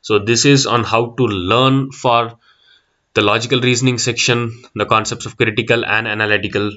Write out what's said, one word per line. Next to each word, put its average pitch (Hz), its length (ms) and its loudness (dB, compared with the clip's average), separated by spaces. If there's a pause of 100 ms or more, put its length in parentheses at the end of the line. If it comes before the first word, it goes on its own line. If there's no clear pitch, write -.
So 107 180 0
this 110 280 0
is 139 200 4
on 113 180 0
how 117 340 0
to 131 60 2
learn 123 680 2
for 117 460 -2 (760)
the - 80 0
logical 113 400 0
reasoning 123 380 0
section, 117 680 -2 (100)
the 104 120 -2
concepts 110 400 -2
of 110 100 -14
critical 117 480 0
and 110 240 -2
analytical 104 680 -2